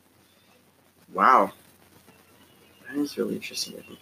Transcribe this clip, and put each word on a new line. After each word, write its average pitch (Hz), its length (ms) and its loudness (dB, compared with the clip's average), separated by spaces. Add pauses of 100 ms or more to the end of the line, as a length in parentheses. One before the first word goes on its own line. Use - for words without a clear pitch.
(1120)
Wow. 101 400 4 (1400)
That 131 100 -12
is 143 200 -6
really 107 160 -4
interesting - 420 -10
to - 60 -18
think - 200 -20